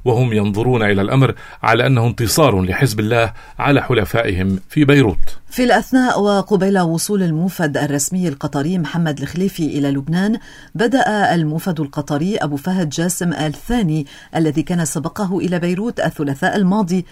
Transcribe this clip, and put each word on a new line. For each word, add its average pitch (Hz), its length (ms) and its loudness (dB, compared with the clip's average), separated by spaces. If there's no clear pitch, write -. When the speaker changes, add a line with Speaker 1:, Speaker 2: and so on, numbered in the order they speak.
Speaker 1:
وهم 123 280 2
ينظرون 107 500 2
إلى 101 200 2
الأمر 120 320 2
على 117 240 4
أنه 123 200 2
انتصار 117 560 2
لحزب 104 380 0
الله 113 320 0
على 131 240 2
حلفائهم 98 760 0
في 151 160 2
بيروت." 139 340 4
Speaker 2:
في 254 140 0
الأثناء 240 560 2
وقبيل 196 580 2
وصول 180 440 0
الموفد 165 540 -2
الرسمي 143 520 -2
القطري 156 500 -4
محمد 160 420 -2
الخليفي 170 460 -4
إلى 139 240 -2
لبنان، 165 480 -2
بدأ 214 600 2
الموفد 160 460 -2
القطري 151 560 -4
أبو 147 200 -4
فهد 180 320 -2
جاسم 175 440 -2
آل 147 220 -4
ثاني 156 520 -2
الذي 156 260 2
كان 175 220 -2
سبقه 180 540 -4
إلى 175 200 0
بيروت 180 420 -2
الثلاثاء 151 560 -2
الماضي 185 560 0